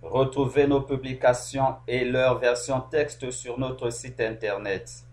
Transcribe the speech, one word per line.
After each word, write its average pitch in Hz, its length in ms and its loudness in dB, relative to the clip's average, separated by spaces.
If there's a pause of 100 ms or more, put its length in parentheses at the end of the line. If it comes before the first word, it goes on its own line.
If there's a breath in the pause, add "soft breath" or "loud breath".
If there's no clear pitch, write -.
Retrouvez 131 640 2
nos 139 140 4
publications 131 960 0 (100)
et 123 180 0
leur 127 320 4
version 123 420 2
texte 147 520 -2
sur 120 260 -8
notre 131 320 -4
site 120 300 -12
internet 104 920 -4